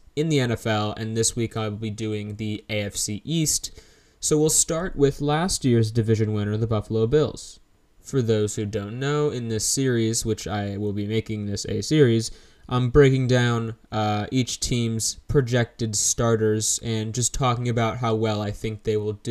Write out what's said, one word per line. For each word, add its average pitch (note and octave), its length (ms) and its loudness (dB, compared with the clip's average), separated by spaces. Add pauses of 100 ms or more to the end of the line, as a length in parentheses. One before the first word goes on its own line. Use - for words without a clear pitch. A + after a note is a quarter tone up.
(160)
in D#3 140 0
the D3 100 2
N B2 100 0
F A2+ 160 -4
L, G#2+ 300 0
and A2 180 -8
this A#2 220 0
week A2+ 200 -4
I A2 120 -4
will G#2 80 -6
be A2 140 -6
doing G#2 460 -6
the G#2+ 340 -6
A G#2+ 100 -2
F G2+ 160 -6
C - 280 -6
East. - 540 -2 (420)
So - 180 2
we'll D3+ 100 4
start E3 480 0
with C3+ 240 2
last D3+ 440 -2
year's A#2 280 4
division A2 400 2
winner, G#2 240 -2
the A2+ 100 -2
Buffalo A2 400 0
Bills. C#3 540 -2 (400)
For C3+ 220 -2
those G#2+ 340 0
who A2 80 -2
don't G#2 340 -6
know, D3 320 0
in A#2 180 -6
this A2 180 -2
series, A#2 580 0
which A2 240 -4
I G2+ 300 -4
will G#2 160 -4
be G2+ 120 -4
making G#2+ 380 -4
this G2+ 220 -6
a G#2 160 -4
series, A#2 480 4 (400)
I'm B2 200 2
breaking C3 380 6
down, A#2 480 2 (160)
uh, G#2+ 400 0
each B2+ 280 -2
team's A#2 560 -2 (120)
projected A#2 680 2
starters A2 880 2
and A2 320 -4
just A#2+ 200 -2
talking A#2+ 340 0
about A2+ 300 0
how A#2 160 0
well G#2+ 260 0
I G#2 100 -2
think A2 320 -8
they G#2+ 140 0
will G#2 220 -4 (120)